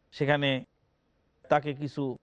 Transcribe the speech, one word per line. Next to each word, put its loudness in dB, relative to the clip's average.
সেখানে 0
তাকে 2
কিছু -6